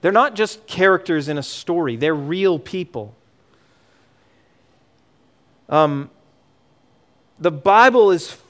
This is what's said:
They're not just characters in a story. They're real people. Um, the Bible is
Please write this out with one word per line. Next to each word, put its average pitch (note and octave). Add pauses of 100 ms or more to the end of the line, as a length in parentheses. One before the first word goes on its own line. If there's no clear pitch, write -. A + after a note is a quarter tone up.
They're F#3
not A#3
just -
characters F3+
in D3+
a C#3
story. D#3
They're D3+
real E3
people. A#2 (2500)
Um, C#3+ (1300)
the E3
Bible G#3+
is E3+ (120)